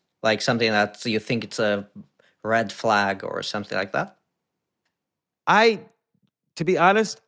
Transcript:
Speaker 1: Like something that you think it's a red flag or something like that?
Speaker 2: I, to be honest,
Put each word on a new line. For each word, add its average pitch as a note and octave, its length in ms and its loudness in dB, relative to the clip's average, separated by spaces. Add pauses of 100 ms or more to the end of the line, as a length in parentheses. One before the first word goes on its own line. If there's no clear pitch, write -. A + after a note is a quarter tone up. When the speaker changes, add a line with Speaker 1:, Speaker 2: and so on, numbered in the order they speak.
(220)
Speaker 1:
Like A2 200 0
something A#2 300 0
that G#2 340 0
you A2 140 -2
think A2+ 220 -4
it's - 160 -10
a G#2 300 0 (560)
red A2 260 0
flag G2+ 540 0
or - 180 -6
something G#2 360 -8
like G#2 140 -6
that? D#3 260 -4 (1300)
Speaker 2:
I, G#3+ 300 4 (760)
to D#3+ 80 -4
be E3 140 0
honest, G3 500 4